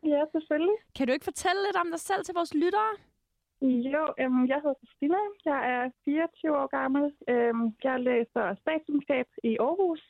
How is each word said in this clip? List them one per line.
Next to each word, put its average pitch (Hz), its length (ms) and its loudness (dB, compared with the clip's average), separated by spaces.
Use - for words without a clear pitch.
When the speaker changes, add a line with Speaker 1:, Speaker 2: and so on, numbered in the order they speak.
Speaker 1:
Ja, 294 180 2
selvfølgelig. 320 460 0
Speaker 2:
Kan 269 120 -2
du 247 60 2
ikke 294 180 -4
fortælle 381 360 -2
lidt 392 160 -2
om 349 80 -4
dig 330 80 -6
selv 381 260 -4
til 349 80 -10
vores 339 200 -2
lyttere? 381 380 2
Speaker 1:
Jo, 269 420 0
øhm, 254 280 2
jeg 269 160 0
hedder 285 200 -2
Christina. 320 340 -2
Jeg 285 140 0
er 247 80 -2
fireogtyve 311 520 0
år 269 100 0
gammel. 269 240 2
Øhm, 233 540 2
jeg 262 160 0
læser 233 640 0
statskundskab 294 640 0
i 226 160 2
Aarhus. 330 500 0